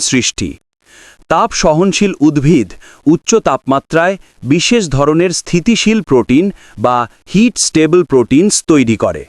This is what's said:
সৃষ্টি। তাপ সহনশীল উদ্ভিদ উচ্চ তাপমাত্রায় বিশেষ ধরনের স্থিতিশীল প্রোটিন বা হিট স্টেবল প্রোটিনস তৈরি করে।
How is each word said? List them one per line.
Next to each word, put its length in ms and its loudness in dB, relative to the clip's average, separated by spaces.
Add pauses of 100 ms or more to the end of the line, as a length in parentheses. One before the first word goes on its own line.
সৃষ্টি। 500 -4 (800)
তাপ 220 0 (120)
সহনশীল 580 2
উদ্ভিদ 480 2 (380)
উচ্চ 240 0 (160)
তাপমাত্রায় 680 -2 (300)
বিশেষ 440 0
ধরনের 440 0
স্থিতিশীল 720 0
প্রোটিন 420 2 (340)
বা 180 -2 (340)
হিট 280 2
স্টেবল 460 0
প্রোটিনস 500 2 (160)
তৈরি 260 2
করে। 320 -4